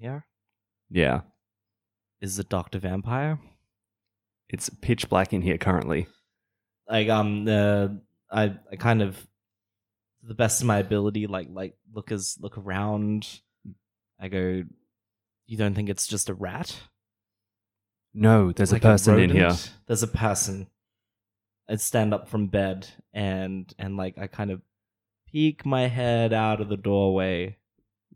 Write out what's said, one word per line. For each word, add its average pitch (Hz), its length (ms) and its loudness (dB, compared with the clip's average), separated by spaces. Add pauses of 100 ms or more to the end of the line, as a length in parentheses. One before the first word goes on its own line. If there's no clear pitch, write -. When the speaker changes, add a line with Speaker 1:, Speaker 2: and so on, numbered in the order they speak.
Speaker 1:
here?" 131 240 -12 (640)
Speaker 2:
Yeah. 80 320 2 (1000)
Speaker 1:
Is 98 180 -8
it 95 120 -8
Doctor 92 300 -4
Vampire? 113 600 -4 (1080)
Speaker 2:
It's - 200 -8
pitch - 380 -4
black 95 240 2
in 92 120 -2
here 85 140 0
currently. 82 500 -2 (840)
Speaker 1:
Like, 110 180 0
um, 104 400 0
uh, 104 400 2 (420)
I, 101 260 0 (140)
I 95 60 -14
kind 110 260 2
of, 95 140 -2 (1040)
to 117 80 -20
the 113 60 -14
best 113 280 0
of 123 60 0
my 104 120 4
ability, 104 480 0
like, 95 220 -8
like, 95 280 -12 (160)
look 107 180 -12
as, 98 300 -6
look 95 160 -12
around. 104 840 -4 (800)
I 95 80 -12
go, 92 360 -2 (840)
"You 113 100 -8
don't 104 160 0
think 104 160 -4
it's 95 160 -4
just - 240 -6
a 98 60 -6
rat?" 95 400 -8 (1400)
Speaker 2:
No, 107 380 6
there's 98 200 2
Speaker 1:
Like 113 120 4
Speaker 2:
a 113 40 8
person 104 320 8
in 92 100 6
here. 92 160 6
Speaker 1:
rodent? 87 260 0 (160)
There's 117 160 0
a 113 40 -2
person. 98 600 -2 (1000)
I 107 80 -2
stand 107 360 0
up - 140 -4
from 104 200 -2
bed 95 400 -2 (260)
and, 95 640 -6
and, 98 160 -6
like, 95 220 -6
I 98 100 -8
kind 104 240 -6
of - 100 -8 (720)
peek 151 340 0
my 131 220 2
head 117 460 0
out 110 260 0
of 104 80 -4
the 104 100 -4
doorway. 95 760 0 (600)